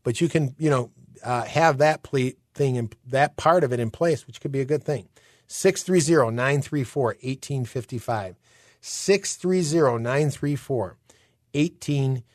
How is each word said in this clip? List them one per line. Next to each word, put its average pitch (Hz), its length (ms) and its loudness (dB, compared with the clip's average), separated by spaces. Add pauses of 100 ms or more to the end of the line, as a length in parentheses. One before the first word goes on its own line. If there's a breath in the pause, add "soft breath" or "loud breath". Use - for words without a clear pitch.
But 117 180 -2
you 170 80 2
can, 143 300 -2
you 156 120 0
know, 131 200 0 (320)
uh, 120 220 -4
have 156 340 2
that 156 240 4
ple-, 127 300 -2 (220)
thing 135 220 0
in, 117 140 -4 (160)
that 131 300 0
part 165 280 4
of 123 80 0
it 123 80 -2
in 113 100 -2
place, 165 360 -2
which - 140 -20
could 147 120 -8
be 135 80 -2
a 131 60 -2
good 147 160 -2
thing. - 260 -6 (380 soft breath)
Six - 360 0
three 180 180 2
zero, 143 300 4
nine 135 320 0
three 143 220 -4
four, 117 380 -2
eighteen 131 420 -6
fifty-five. 110 720 -6 (460 soft breath)
Six - 560 -2
three 185 260 0
zero, 147 340 2
nine 135 340 0
three 143 260 -4
four, 110 400 -4 (580 soft breath)
eighteen 135 720 -2 (100)